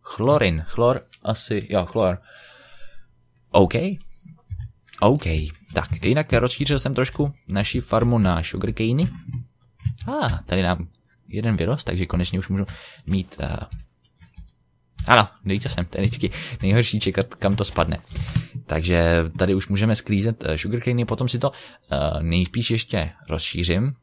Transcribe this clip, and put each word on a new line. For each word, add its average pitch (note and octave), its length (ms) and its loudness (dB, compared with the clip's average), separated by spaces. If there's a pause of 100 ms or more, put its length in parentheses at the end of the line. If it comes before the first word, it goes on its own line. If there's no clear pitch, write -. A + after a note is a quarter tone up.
chlorin, G#2+ 640 2
chlor, A#2+ 340 2 (220)
asi, G#2 460 -4
jo, F#2+ 160 2
chlor. F#2 360 0 (1300)
OK. G2+ 220 6 (1300)
OK, B2+ 240 4 (500)
tak, - 320 -2
jinak D3+ 280 2
rozšířil C3 460 2
jsem C3+ 140 -2
trošku C#3+ 400 0 (140)
naši G2+ 320 -2
farmu A#2 380 2
na F2+ 260 4
sugarcane. A2+ 600 0 (1040)
A, A3+ 40 -4
ah, G3 340 -2
tady F#2 160 0
nám F2 260 0 (400)
jeden A2 280 -2
vyrost, F2+ 300 0
takže F#2 200 -2
konečně F2+ 340 -2
už - 100 -6
můžu G2 160 0 (420)
mít, F#2 320 -2
eh, - 180 -4 (1500)
ano, A2+ 200 6 (180)
víte, G2+ 240 -2
jsem, F2 160 -2
to - 120 -10
je G2 60 0
vždycky G2+ 280 0 (300)
nejhorší G#2+ 380 4
čekat, - 360 0
kam G2 200 0
to G#2 100 0
spadne. D#2+ 320 0 (680)
Takže E2+ 720 2
tady F#2+ 180 2
už G2 120 -2
můžeme G#2+ 280 2
sklízet, G#2+ 500 0
eh, D#2 120 0
sugarcane, A#2+ 480 -2
potom A#2+ 240 -2
si A#2+ 100 -2
to, C3 120 0 (400)
eh, D2+ 320 0
nejspíš F2+ 480 0
ještě F2 400 -2 (180)
rozšířím. F2 720 -2